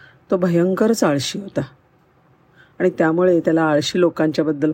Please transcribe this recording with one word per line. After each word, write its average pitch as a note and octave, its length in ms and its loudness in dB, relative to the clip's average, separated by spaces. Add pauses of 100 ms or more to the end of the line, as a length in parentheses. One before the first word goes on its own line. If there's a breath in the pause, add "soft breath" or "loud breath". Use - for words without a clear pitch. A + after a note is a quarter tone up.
(320 soft breath)
तो G3 60 2
भयंकरच F#3 680 0
आळशी D3 360 -2
होता - 220 -8 (1160 soft breath)
आणि F3+ 100 0
त्यामुळे F3 500 2
त्याला E3 240 0
आळशी D3+ 360 0
लोकांच्याबद्दल D#3 760 0